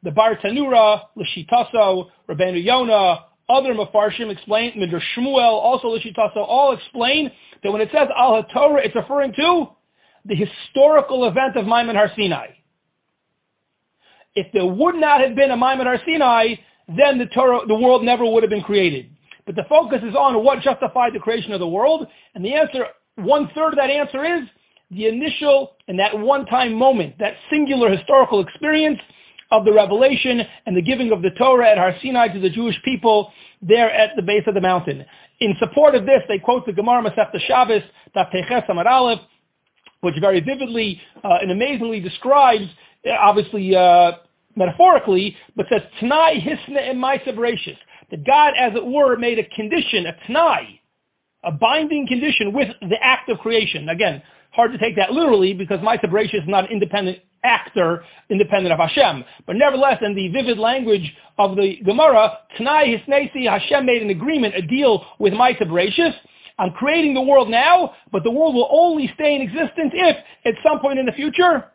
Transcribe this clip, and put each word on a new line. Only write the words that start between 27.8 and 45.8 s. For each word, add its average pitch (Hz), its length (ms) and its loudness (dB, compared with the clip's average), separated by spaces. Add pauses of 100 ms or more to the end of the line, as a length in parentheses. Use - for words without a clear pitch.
historical 240 500 2
experience 311 580 -2 (520)
of 214 160 2
the 214 60 4
revelation 233 680 2 (240)
and 196 100 -4
the 180 60 2
giving 233 320 -2
of 190 80 -2
the 185 160 -2
Torah 247 320 4
at 214 80 6
Har 180 260 0
Sinai 247 260 2
to 196 120 -8
the 185 80 0
Jewish 226 260 -4 (100)
people 214 460 0 (300)
there 220 300 2
at 214 260 0
the 202 60 -4
base 202 240 0
of 208 80 -2
the 185 80 0
mountain. 175 420 -2 (360)
In 208 200 0
support 285 340 4
of 208 120 0
this, 262 200 4
they 202 120 -4
quote 247 260 -2
the 214 80 -6
Gemara 226 300 0
Masechta 214 440 -4
Shabbos, 226 360 2 (340)
Daf 185 160 -2
Teches 190 360 -4
Amud 175 180 -2
Aleph, 240 340 2 (800)
which 175 200 -2
very 190 200 2
vividly, 233 600 -6 (220)
uh, 185 200 2
and 190 80 -4
amazingly 226 500 -4
describes, 240 640 2 (420)
uh, - 140 -4
obviously, 202 560 2
uh, 175 360 6 (440)
metaphorically, 202 800 2 (200)
but 208 120 -4
says, 214 140 0 (180)